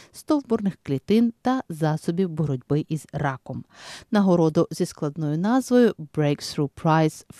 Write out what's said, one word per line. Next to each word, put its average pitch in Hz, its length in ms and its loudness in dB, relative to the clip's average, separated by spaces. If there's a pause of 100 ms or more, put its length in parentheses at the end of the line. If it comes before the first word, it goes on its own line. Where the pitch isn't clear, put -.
(120)
стовбурних 226 720 -2
клітин 214 580 0
та 262 280 -2
засобів 165 600 -2
боротьби 147 600 -2
із 156 240 -6
раком. 143 500 -6 (480)
Нагороду 175 600 4
зі 170 140 -2
складною 151 520 -4
назвою 240 580 2 (200)
«Breakthrough 147 540 -2 (140)
Prize 160 420 2 (140)